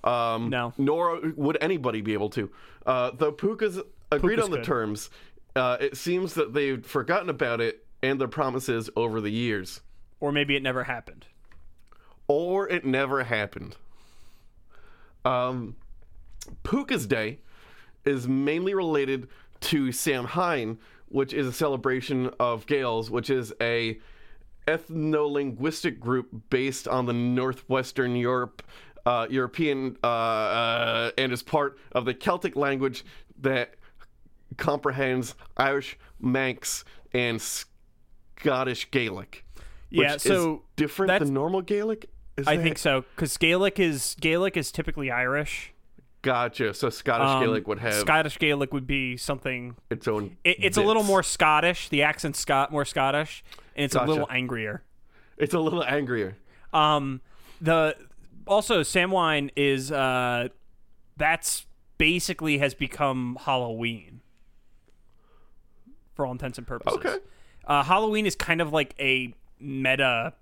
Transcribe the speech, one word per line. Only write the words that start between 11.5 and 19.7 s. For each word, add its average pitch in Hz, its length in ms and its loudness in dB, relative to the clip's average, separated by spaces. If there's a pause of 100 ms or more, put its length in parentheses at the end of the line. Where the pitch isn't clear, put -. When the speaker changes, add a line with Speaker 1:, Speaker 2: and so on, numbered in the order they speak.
Speaker 1:
Or 180 400 2
it 175 160 0
never 135 400 2
happened. 107 540 -4 (1500)
Um, 123 540 -2 (840)
Puka's 233 440 -2
Day 113 320 -2 (640)
is 131 240 0
mainly 151 460 0
related 143 560 0 (320)
to 139 300 0